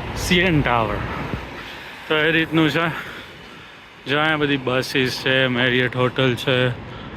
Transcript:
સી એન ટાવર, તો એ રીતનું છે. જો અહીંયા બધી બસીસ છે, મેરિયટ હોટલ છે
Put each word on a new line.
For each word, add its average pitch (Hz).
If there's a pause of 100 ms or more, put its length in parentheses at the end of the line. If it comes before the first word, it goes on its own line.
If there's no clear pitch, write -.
(140)
સી -
એન 165
ટાવર, 113 (1120)
તો 160
એ 156
રીતનું 160
છે. 165 (1200)
જો 135
અહીંયા 156
બધી 139
બસીસ 127
છે, 131 (140)
મેરિયટ 123
હોટલ 127
છે 131 (600)